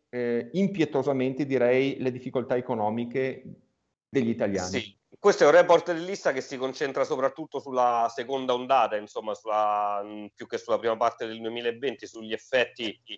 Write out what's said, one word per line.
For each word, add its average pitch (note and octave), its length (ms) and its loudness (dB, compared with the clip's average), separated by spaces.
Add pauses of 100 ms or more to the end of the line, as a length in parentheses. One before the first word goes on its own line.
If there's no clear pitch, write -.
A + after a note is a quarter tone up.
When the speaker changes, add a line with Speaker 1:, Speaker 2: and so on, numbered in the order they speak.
Speaker 1:
eh, A#2+ 440 -2
impietosamente, D3 920 0
direi, C3 540 2
le B2+ 120 -2
difficoltà B2+ 460 -4
economiche A#2+ 840 -4 (680)
degli A#2 220 0
italiani. G#2 500 -2
Speaker 2:
Sì, G2+ 160 -10 (220)
questo G3 260 4
è - 20 10
un C#3+ 60 8
report E3+ 400 6
dell'I F3 240 -6
S - 60 -12
T - 40 0
A D#3 60 2
che C3 80 -4
si C3+ 160 -8
concentra C3+ 480 -2
soprattutto C3+ 560 -4
sulla B2 500 2
seconda C3 440 -2
ondata, B2 420 2
insomma, G#2+ 380 -6
sulla, G#2 680 0
mm, G#2+ 320 -12
più A2+ 120 -14
che A#2 100 -6
sulla A2 220 -2
prima A2+ 180 0
parte A2+ 300 0
del A2 120 -8
duemilaventi, A#2 680 -6
sugli A2 260 -12
effetti A#2 680 -2 (200)